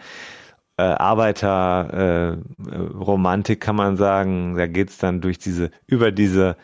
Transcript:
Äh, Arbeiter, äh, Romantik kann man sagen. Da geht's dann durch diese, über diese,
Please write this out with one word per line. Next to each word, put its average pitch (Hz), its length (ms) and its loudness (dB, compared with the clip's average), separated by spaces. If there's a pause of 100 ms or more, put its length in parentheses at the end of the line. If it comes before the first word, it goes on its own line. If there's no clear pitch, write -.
(760)
Äh, - 60 0
Arbeiter, 92 1500 0 (320)
äh, - 80 -12
Romantik 95 840 0
kann 107 160 -2
man 101 200 2
sagen. 95 600 0
Da 87 100 0
geht's 92 320 -2
dann 90 220 0
durch 90 180 -2
diese, 87 320 -4 (160)
über 117 240 2
diese, 95 540 2